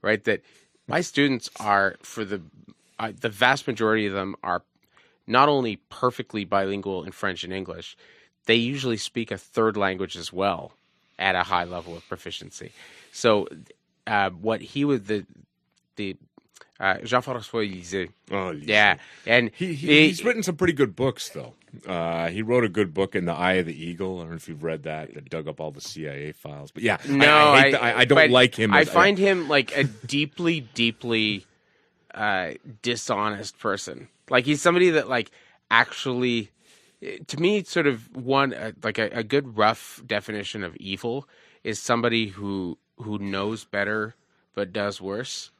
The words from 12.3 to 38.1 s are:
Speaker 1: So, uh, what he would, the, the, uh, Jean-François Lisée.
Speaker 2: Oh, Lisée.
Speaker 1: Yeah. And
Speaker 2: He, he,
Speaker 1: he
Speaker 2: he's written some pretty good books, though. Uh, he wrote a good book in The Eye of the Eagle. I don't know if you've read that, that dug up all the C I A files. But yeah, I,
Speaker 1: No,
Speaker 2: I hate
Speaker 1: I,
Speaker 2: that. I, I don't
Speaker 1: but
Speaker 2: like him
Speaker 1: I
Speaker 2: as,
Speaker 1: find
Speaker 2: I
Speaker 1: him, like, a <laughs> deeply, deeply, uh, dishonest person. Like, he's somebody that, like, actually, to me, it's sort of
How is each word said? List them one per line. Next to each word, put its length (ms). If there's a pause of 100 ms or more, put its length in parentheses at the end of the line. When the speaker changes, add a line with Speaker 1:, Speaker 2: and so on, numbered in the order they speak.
Speaker 1:
So, 360 (600)
uh, 240
what 300
he 240
would, 200
the, 200 (720)
the, 200 (640)
uh, 240
Jean-François 680
Lisée. 380 (220)
Speaker 2:
Oh, 240
Lisée. 120
Speaker 1:
Yeah. 300 (300)
And 260
Speaker 2:
He, 220
he, 120
Speaker 1:
he 200
Speaker 2:
he's 160
written 180
some 140
pretty 180
good 220
books, 340
though. 240 (320)
Uh, 440
he 120
wrote 220
a 60
good 260
book 200
in 100
The 80
Eye 220
of 120
the 180
Eagle. 320
I 40
don't 100
know 60
if 100
you've 160
read 200
that, 300
that 160
dug 180
up 140
all 80
the 120
C 260
I 60
A 200
files. 380
But 100
yeah, 220
I, 80
Speaker 1:
No, 160
Speaker 2:
I 340
hate 60
Speaker 1:
I, 40
Speaker 2:
that. 120
I, 160
I 60
don't 120
Speaker 1:
but 140
Speaker 2:
like 240
him 180
Speaker 1:
I 80
Speaker 2:
as, 80
Speaker 1:
find 300
Speaker 2:
I 20
Speaker 1:
him, 260
like, 300
a 60
<laughs> 240
deeply, 540
deeply, 840 (720)
uh, 360 (300)
dishonest 800
person. 480 (240)
Like, 140
he's 160
somebody 300
that, 180
like, 200 (400)
actually, 800 (800)
to 100
me, 200
it's 140
sort 160
of 280